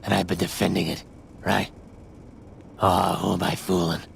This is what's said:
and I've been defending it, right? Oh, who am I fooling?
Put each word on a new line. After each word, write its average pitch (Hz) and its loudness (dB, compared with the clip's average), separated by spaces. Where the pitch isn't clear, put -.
and 104 0
I've 95 4
been 87 0
defending 90 2
it, - -4
right? 98 2
Oh, 92 4
who 98 0
am 90 0
I 90 2
fooling? 85 0